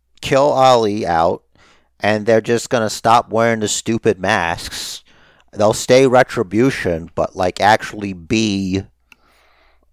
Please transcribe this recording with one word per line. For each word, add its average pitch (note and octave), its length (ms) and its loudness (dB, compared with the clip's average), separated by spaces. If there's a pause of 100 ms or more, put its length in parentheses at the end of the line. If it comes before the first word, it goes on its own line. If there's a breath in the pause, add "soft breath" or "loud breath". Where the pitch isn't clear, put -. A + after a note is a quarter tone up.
(220)
kill C#3+ 320 2
Ali A#2 520 2
out, E2+ 380 0 (560 soft breath)
and G#2+ 260 -2
they're A2+ 160 4
just A#2 280 -2
gonna A2 200 -2
stop A2+ 400 0
wearing A2+ 300 0
the G#2+ 80 -2
stupid A2 520 -2
masks. F#2 840 -4 (480 soft breath)
They'll G#2 220 0
stay C3 340 2
Retribution, A2 1080 0
but, - 200 -4
like, F#2 240 -4
actually G#2 540 0
be G2 680 -2 (1080 soft breath)